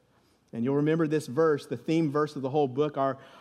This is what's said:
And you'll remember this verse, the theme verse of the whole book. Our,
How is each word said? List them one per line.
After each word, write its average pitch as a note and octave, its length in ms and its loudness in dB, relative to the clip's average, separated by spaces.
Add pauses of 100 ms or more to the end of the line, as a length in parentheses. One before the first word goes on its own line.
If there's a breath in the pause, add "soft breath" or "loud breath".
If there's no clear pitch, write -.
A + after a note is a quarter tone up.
(560 soft breath)
And A#2 80 -4
you'll C3+ 120 2
remember D#3 320 2
this D3 180 0
verse, D3 400 0
the C3+ 100 -8
theme D#3+ 360 0
verse D3 240 -2
of C3+ 80 -6
the C3 80 -4
whole D3 160 2
book. D3 280 -2
Our, C3+ 220 0 (240 loud breath)